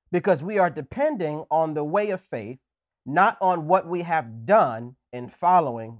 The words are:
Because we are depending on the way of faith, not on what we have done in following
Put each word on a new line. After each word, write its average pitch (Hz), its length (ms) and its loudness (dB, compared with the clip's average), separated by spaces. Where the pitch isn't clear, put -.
Because 175 320 2
we 202 160 -2
are 175 100 4
depending 160 800 -4
on 156 240 0
the 147 100 -2
way 202 280 0
of 185 100 -6
faith, 120 380 -10
not 185 360 2
on 175 260 0
what 180 200 2
we 175 160 -4
have 120 420 -4
done 127 500 2
in 123 160 -10
following 123 720 0